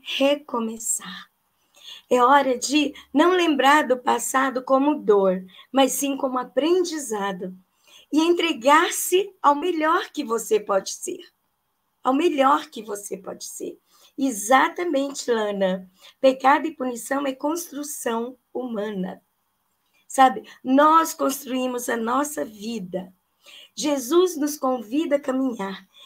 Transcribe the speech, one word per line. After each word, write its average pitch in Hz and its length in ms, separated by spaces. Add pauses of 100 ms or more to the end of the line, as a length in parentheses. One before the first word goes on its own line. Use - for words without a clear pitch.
recomeçar. 226 1300 (800)
É 247 120
hora 262 360
de 285 340 (200)
não 320 180
lembrar 302 560
do 247 100
passado 254 640
como 269 360
dor, 196 460 (260)
mas 262 220
sim 277 240
como 262 220
aprendizado. 247 1160 (560)
E 294 80
entregar-se 339 1200
ao 294 140
melhor 330 560
que 294 140
você 220 340
pode 196 320
ser. - 300 (840)
Ao 254 100
melhor 294 540
que - 160
você 208 340
pode - 280
ser. - 340 (380)
Exatamente, 277 1120
Lana. 196 600 (300)
Pecado 269 460
e 285 80
punição 254 520
é 262 80
construção 269 1000 (160)
humana. 208 680 (840)
Sabe? 254 420 (140)
Nós 302 500
construímos 254 760
a 233 80
nossa 269 480
vida. 202 680 (600)
Jesus 302 640
nos 294 200
convida 262 600
a 285 40
caminhar 254 640 (220)